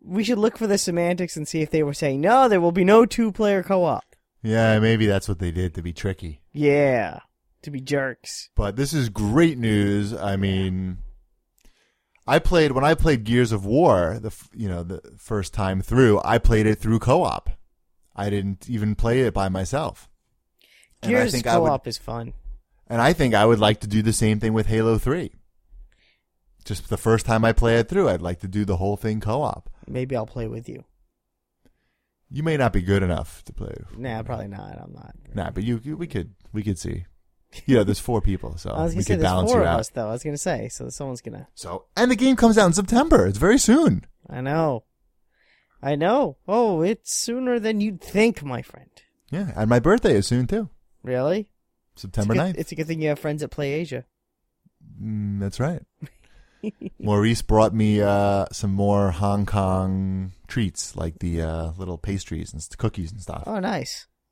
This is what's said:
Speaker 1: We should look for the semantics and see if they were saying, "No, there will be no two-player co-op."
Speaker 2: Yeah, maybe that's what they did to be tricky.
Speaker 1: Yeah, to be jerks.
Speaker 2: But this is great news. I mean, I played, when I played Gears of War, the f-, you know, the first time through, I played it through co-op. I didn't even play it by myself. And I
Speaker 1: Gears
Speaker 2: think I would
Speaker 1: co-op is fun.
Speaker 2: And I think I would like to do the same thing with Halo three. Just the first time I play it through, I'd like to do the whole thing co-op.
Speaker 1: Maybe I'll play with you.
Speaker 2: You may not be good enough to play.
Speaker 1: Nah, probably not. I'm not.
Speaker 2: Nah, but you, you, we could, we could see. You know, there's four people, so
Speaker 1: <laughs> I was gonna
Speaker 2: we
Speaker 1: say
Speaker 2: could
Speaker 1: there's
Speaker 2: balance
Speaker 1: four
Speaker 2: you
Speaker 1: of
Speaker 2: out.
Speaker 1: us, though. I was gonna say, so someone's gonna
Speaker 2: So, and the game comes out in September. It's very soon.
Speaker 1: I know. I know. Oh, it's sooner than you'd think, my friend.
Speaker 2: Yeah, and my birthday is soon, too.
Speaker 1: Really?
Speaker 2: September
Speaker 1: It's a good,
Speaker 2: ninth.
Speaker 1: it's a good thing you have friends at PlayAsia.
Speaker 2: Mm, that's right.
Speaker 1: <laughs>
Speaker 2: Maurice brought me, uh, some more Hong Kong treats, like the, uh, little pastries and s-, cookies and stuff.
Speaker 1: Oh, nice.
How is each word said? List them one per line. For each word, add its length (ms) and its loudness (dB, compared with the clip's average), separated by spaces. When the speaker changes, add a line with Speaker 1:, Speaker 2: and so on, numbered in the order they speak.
Speaker 1:
We 200 -2
should 140 0
look 200 0
for 80 -4
the 120 0
semantics 580 -2
and 120 -10
see 140 -4
if 80 -6
they 120 2
were 120 -2
saying, 260 -2
"No, 280 4
there 120 4
will 120 2
be 120 2
no 220 8
two-player 560 0
co-op." 420 0
Speaker 2:
Yeah, 360 4
maybe 280 4
that's 220 0
what 100 -4
they 140 -4
did 220 -4
to 80 -10
be 100 -8
tricky. 500 -8
Speaker 1:
Yeah, 680 2
to 80 -14
be 100 -10
jerks. 760 -8
Speaker 2:
But 200 -2
this 160 -2
is 160 0
great 500 2
news. 540 0
I 240 -4
mean, 640 -2
I 140 2
played, 320 4
when 120 0
I 100 4
played 300 2
Gears 280 2
of 120 -2
War, 560 2
the 80 -8
f-, 240 -18
you 160 -8
know, 140 -6
the 180 -10
first 380 -6
time 260 -2
through, 440 6
I 140 4
played 280 4
it 140 0
through 180 2
co-op. 520 0
I 120 -4
didn't 400 -4
even 280 -2
play 240 2
it 120 2
by 160 -2
myself. 600 -6
And 120 0
I 60 4
Speaker 1:
Gears 120 2
Speaker 2:
think 140 -2
I 120 4
would 100 4
Speaker 1:
co-op 180 -2
is 100 -8
fun. 380 -10
Speaker 2:
And 120 -2
I 120 6
think 220 2
I 120 6
would 140 6
like 200 4
to 60 -8
do 160 0
the 100 2
same 280 2
thing 120 -2
with 140 0
Halo 320 2
three. 320 -2
Just 260 -8
the 80 -4
first 280 2
time 180 2
I 80 4
play 260 4
it 100 0
through, 200 2
I'd 140 0
like 180 -6
to 80 -8
do 160 -2
the 120 0
whole 200 -2
thing 240 -4
co-op. 500 -4
Speaker 1:
Maybe 260 -6
I'll 120 -4
play 200 -10
with 220 -12
you. 160 -16
Speaker 2:
You 120 -8
may 140 0
not 160 2
be 100 2
good 200 2
enough 420 -4
to 80 -18
play. 220 -10
Speaker 1:
Nah, 260 -8
probably 260 -10
not. 320 -14
I'm 140 -20
not. 200 -20
Speaker 2:
Nah, 160 -6
but 140 -6
you, 180 -4
you, 140 -10
we 100 -8
could, 280 -8
we 100 -6
could 160 -4
see. 280 -10
You 100 6
know, 80 6
there's 160 0
four 220 -2
people, 340 -2
so 140 -12
Speaker 1:
<laughs> 20 -8
I 120 -4
was 80 -2
gonna 60 -4
Speaker 2:
we 40 0
Speaker 1:
say 120 0
Speaker 2:
could 60 0
Speaker 1:
there's 100 2
Speaker 2:
balance 200 2
Speaker 1:
four 100 4
Speaker 2:
you 60 2
Speaker 1:
of 80 2
Speaker 2:
out. 60 0
Speaker 1:
us, 100 -6
though. 180 -6
I 40 -6
was 100 -8
gonna 160 -6
say, 320 -4
so 180 -12
someone's 320 -10
gonna 340 -16
Speaker 2:
So, 300 -12
and 140 2
the 60 2
game 200 4
comes 200 6
out 100 6
in 60 4
September. 540 4
It's 100 0
very 220 4
soon. 480 4
Speaker 1:
I 100 -10
know. 440 -2
I 140 -2
know. 420 0
Oh, 320 2
it's 340 -2
sooner 460 -2
than 220 -2
you'd 180 -4
think, 420 0
my 200 -8
friend. 260 -20
Speaker 2:
Yeah, 240 -6
and 140 0
my 120 6
birthday 340 4
is 120 2
soon, 200 0
too. 240 -4
Speaker 1:
Really? 460 -2
Speaker 2:
September 360 -2
Speaker 1:
It's 60 2
a 40 2
good, 40 -2
Speaker 2:
ninth. 120 -6
Speaker 1:
it's 140 -8
a 40 -12
good 100 -6
thing 160 -6
you 80 0
have 80 -2
friends 240 -6
at 80 -8
PlayAsia. 540 -6
Speaker 2:
Mm, 380 -4
that's 200 -4
right. 220 -4
Speaker 1:
<laughs> 360 -12
Speaker 2:
Maurice 440 2
brought 320 4
me, 260 4
uh, 520 2
some 200 -4
more 380 2
Hong 340 0
Kong 880 -2
treats, 500 -6
like 220 -6
the, 240 -4
uh, 340 -6
little 220 -10
pastries 540 -8
and 100 -12
s-, 140 -16
cookies 340 -4
and 100 -14
stuff. 260 -12
Speaker 1:
Oh, 120 -6
nice. 480 -6